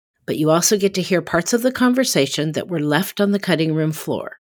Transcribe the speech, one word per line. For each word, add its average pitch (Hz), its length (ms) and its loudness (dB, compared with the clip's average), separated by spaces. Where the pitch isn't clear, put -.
but - 100 -4
you 156 140 2
also 170 260 4
get 196 160 0
to 190 80 -4
hear 170 220 0
parts 175 300 -2
of 233 100 0
the 254 80 2
conversation 247 800 0
that - 160 -4
were 165 120 -4
left 151 400 0
on 202 120 2
the 202 80 0
cutting 160 340 0
room 156 180 0
floor. - 460 -6